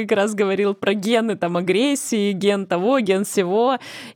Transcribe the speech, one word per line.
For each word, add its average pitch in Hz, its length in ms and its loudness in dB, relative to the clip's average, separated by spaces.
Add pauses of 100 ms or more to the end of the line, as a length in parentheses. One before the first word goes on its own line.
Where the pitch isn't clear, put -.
как 214 140 -2
раз 214 180 0
говорил 196 400 0
про 196 200 -2
гены, 220 420 0
там, 175 200 -2
агрессии, 202 760 0
ген 196 340 0
того, 196 340 2
ген 190 240 2
сего 214 540 0 (380)